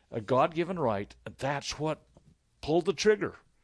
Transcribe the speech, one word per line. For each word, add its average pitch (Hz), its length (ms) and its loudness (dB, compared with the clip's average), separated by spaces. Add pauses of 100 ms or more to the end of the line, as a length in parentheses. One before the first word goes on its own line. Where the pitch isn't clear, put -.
(120)
a 127 80 -6
God-given 160 600 0
right, 104 360 -2 (100)
and 101 120 -14
that's 139 420 -6
what 151 220 -4 (600)
pulled 160 240 2
the 185 80 0
trigger 202 420 2 (280)